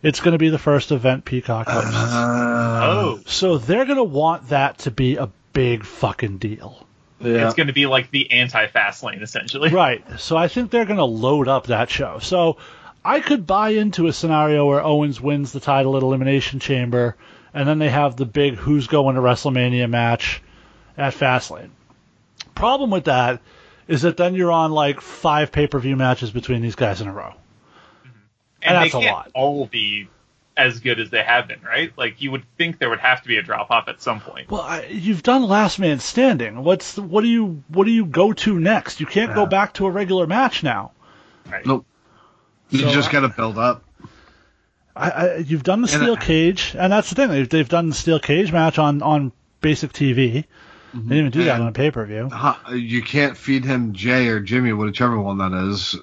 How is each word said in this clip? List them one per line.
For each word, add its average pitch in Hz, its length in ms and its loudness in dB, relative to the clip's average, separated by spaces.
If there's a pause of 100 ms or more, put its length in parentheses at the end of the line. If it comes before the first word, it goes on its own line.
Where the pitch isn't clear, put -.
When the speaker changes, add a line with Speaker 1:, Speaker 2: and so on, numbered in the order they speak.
Speaker 1:
It's 151 180 0
gonna 170 180 2
be 160 120 4
the 156 80 0
first 143 340 2
event 131 320 2
Peacock 120 440 -4
hosts. 110 260 -2
Speaker 2:
Uh, 120 880 0
Speaker 3:
Oh. 160 420 0
Speaker 1:
So 185 320 0
they're 180 280 0
gonna 269 180 0
want 156 460 -2
that 139 280 0
to - 120 -6
be 127 260 0
a 120 140 -4 (240)
big 120 300 0
fucking 101 540 -4
deal. - 480 -10 (340)
Speaker 2:
Yeah. 117 260 2
Speaker 3:
It's 113 80 0
gonna 143 180 0
be 139 140 2
like 131 240 2
the 139 200 -2
anti-Fastlane, 107 920 0
essentially. 135 480 -2
Speaker 1:
Right. 147 340 2 (160)
So - 160 -2
I 170 120 2
think 247 220 -4
they're 233 140 2
gonna 190 220 0
load 123 420 2
up 131 200 0
that 113 200 0
show. 82 300 -6
So 170 400 0 (440)
I 277 180 2
could 226 260 0
buy 208 240 2
into 208 360 0
a 156 60 0
scenario 151 540 2
where 143 180 4
Owens 147 380 0
wins 143 300 -2
the 139 80 -8
title 135 360 2
at 131 60 2
Elimination 131 580 0
Chamber, 120 560 0 (380)
and 143 120 -2
then 151 120 2
they 156 100 2
have 135 280 0
the 131 100 -4
big 139 300 2
who's 139 300 0
going 135 300 4
to 131 60 2
WrestleMania 123 680 2
match 117 540 0 (560)
at 139 160 -2
Fastlane. 127 560 -2 (840)
Problem 233 360 2
with 190 140 0
that 127 360 2 (480)
is 143 140 0
that 170 140 2
then 180 180 2
you're 175 180 2
on, 160 200 2
like, 147 300 0
five 151 500 0
pay-per-view 135 440 0
matches 127 340 0
between 117 320 -4
these 113 120 -4
guys 104 280 -2
in 104 60 -6
a 95 40 -10
row. 101 220 -12
Speaker 3:
Mm-hmm. - 720 -20 (540)
And 175 120 2
Speaker 1:
And - 20 6
Speaker 3:
they 175 120 6
Speaker 1:
that's 143 60 -4
a 127 60 0
Speaker 3:
can't 107 160 2
Speaker 1:
lot. - 180 -14
Speaker 3:
all 139 320 0
be 104 420 -6 (480)
as 123 240 2
good 120 180 -2
as 107 120 -6
they 113 120 0
have - 260 2
been, - 140 -14
right? 127 360 -4
Like, 120 240 -8
you 139 80 -6
would 131 140 -8 (120)
think - 220 -4
there 127 100 -2
would 117 120 -4
have 127 220 2
to 123 60 -20
be 117 80 0
a 104 60 0
drop-off 110 460 -2
at - 120 -12
some 113 200 -4
point. - 300 -16
Speaker 1:
Well, 202 120 -6
I, 156 240 -8
you've 190 360 -4
done 254 200 2
Last 202 360 2
Man 160 220 0
Standing. 127 640 0
What's 185 300 0
the, 208 80 -8
what 190 180 0
do 233 80 2
you, 208 400 0
what 185 160 2
do 220 60 2
you 226 160 2
go 175 260 2
to 208 260 0
next? 175 420 0
You 147 60 -6
can't 208 280 -2
go 208 80 2
Speaker 2:
Yeah. 190 60 2
Speaker 1:
back 196 260 0
to 196 120 -2
a 185 40 0
regular 185 360 0
match 226 360 0
now. 113 300 -4 (580)
Speaker 3:
Right. - 160 -8
Speaker 2:
Nope. 127 180 0 (840)
You 135 100 2
Speaker 1:
So 131 120 2
Speaker 2:
just 139 180 2
Speaker 1:
I - 20 -2
Speaker 2:
gotta 135 160 2
build 110 300 -4
up. 120 260 0 (1120)
Speaker 1:
I, - 140 -2
I, 170 260 0
you've 156 280 -2
done 202 180 2
the 247 100 0
Speaker 2:
And 147 100 2
Speaker 1:
steel 240 140 4
Speaker 2:
I - 80 -10
Speaker 1:
cage, 165 540 2
and 185 140 2
that's 208 180 2
the - 60 -8
thing. 269 120 2
They've, 139 200 0
they've 156 200 2
done 170 220 2
the 139 40 -4
steel 160 240 0
cage 165 340 0
match 160 260 2
on, 147 240 2
on 143 300 2 (280)
basic 151 320 0
T 135 220 0
V. 127 320 2 (500)
Speaker 2:
Mm-hmm. 113 120 -8
Speaker 1:
They 123 80 0
didn't - 20 4
even 147 120 2 (100)
do 175 60 4
that 135 80 2
Speaker 2:
And 117 100 0
Speaker 1:
on 117 40 -2
a 113 40 -6
pay-per-view. 120 580 -2
Speaker 2:
ha-, - 400 -2
you 120 320 -4
can't 139 340 0
feed 135 280 -2
him 123 300 -2
Jay 120 340 0
or 110 100 0
Jimmy, 117 340 0
whichever 107 480 0
one 98 180 -4
that 95 140 -2
is 95 500 -4